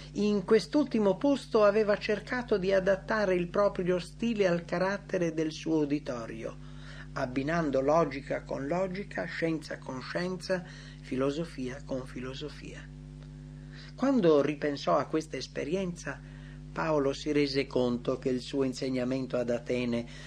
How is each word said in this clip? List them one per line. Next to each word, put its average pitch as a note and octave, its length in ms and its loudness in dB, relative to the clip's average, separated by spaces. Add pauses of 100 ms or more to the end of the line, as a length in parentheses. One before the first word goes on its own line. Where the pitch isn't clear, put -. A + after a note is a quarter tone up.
(140)
In G#3 300 2
quest'ultimo G#3+ 760 4
posto B3+ 460 4
aveva G#3 320 6
cercato G#3+ 600 -2
di F#3+ 160 2
adattare F#3+ 600 2
il F3 120 0
proprio F3+ 520 2
stile G#3 480 0
al F3 180 2
carattere F3+ 680 0
del D#3 160 0
suo D#3+ 300 0
uditorio, A#2+ 760 -4 (560)
abbinando C#3 680 0
logica C#3+ 640 2
con C3+ 240 -6
logica, F#3 600 -2
scienza E3 520 -4
con C3 240 -8
scienza, F3+ 600 -4 (380)
filosofia C3+ 840 -4
con C3 220 -6
filosofia. C3+ 760 -10 (1080)
Quando F#3 480 6
ripensò D3 560 2
a C#3 80 2
questa D#3 320 -2
esperienza, D3 840 -4 (520)
Paolo D3+ 420 2
si D3+ 180 -4
rese C#3 360 2
conto B2 500 2
che C3+ 120 -2
il B2+ 120 0
suo C#3 220 -2
insegnamento C3 760 -2
ad A#2+ 140 0
Atene A#2+ 560 0 (200)